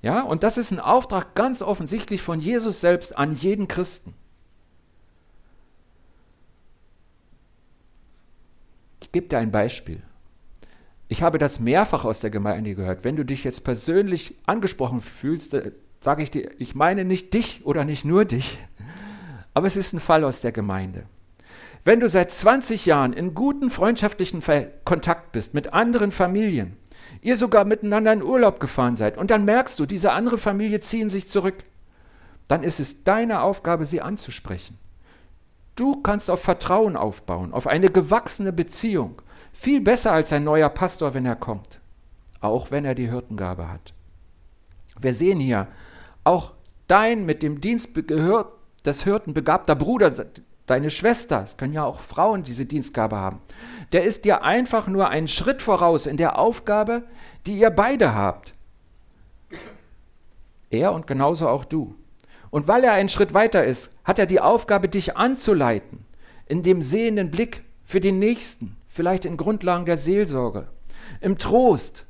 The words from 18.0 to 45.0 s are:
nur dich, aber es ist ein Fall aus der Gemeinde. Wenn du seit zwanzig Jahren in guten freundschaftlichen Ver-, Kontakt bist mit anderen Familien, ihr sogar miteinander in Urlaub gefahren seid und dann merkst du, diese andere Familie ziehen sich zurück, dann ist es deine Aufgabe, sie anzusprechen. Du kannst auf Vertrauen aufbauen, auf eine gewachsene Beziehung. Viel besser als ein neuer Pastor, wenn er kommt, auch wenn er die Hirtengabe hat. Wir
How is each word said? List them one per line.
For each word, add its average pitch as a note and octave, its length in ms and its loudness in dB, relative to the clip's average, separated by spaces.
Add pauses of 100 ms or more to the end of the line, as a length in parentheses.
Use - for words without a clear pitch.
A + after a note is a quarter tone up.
nur F#3 180 4
dich, B2+ 320 -4 (960)
aber E3 140 2
es G3 100 0
ist F#3+ 160 -4
ein E3+ 80 -6
Fall D#3+ 240 4
aus C3 160 -2
der A#2 120 -2
Gemeinde. F#2+ 520 -6 (800)
Wenn A#3 160 8
du A#3+ 80 2
seit F3+ 220 4
zwanzig A3+ 560 2
Jahren C#3 260 4
in E3+ 220 -6
guten C#4 360 0
freundschaftlichen G3+ 720 0
Ver-, D3 280 0 (140)
Kontakt - 480 -2
bist - 220 -6
mit - 180 -4
anderen A3 400 2
Familien, F3+ 640 0 (460)
ihr A#3+ 140 2
sogar G#3 280 6
miteinander G#3+ 480 2
in G#3 100 2
Urlaub A3 380 4
gefahren B2 360 0
seid G#2 200 0
und - 140 -2
dann G#2+ 140 4
merkst A#3+ 340 2
du, D3 80 0
diese F3+ 260 0
andere A3+ 260 0
Familie G#3 420 -2
ziehen A3 280 -2
sich F#3+ 200 -6
zurück, F#3+ 280 0 (920)
dann D#3+ 160 0
ist E3 180 -4
es - 240 -8
deine G#3+ 380 0
Aufgabe, E3+ 440 -2
sie D#3 140 -4
anzusprechen. - 800 -10 (960)
Du C#4 260 0
kannst G3+ 280 -2
auf F3+ 120 0
Vertrauen F#3 540 2
aufbauen, F#2 560 -4
auf B2+ 140 -4
eine F3+ 240 4
gewachsene F#3+ 640 2
Beziehung. E3+ 680 -4 (300)
Viel C#4 280 2
besser A3 320 4
als D#3 200 2
ein D3 120 2
neuer D3+ 240 4
Pastor, D3+ 460 -2
wenn B2+ 120 -2
er A#2 100 0
kommt, - 440 -10 (600)
auch A2 300 -2
wenn C#3+ 140 -2
er C3 100 -2
die A#2+ 160 -4
Hirtengabe F#2 600 -6
hat. - 240 -16 (1040)
Wir B2+ 160 0